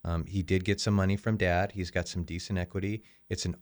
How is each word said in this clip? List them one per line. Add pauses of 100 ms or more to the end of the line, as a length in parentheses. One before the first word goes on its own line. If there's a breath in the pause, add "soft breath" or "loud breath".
Um,
he
did
get
some
money
from
dad.
He's
got
some
decent
equity. (260 soft breath)
It's
an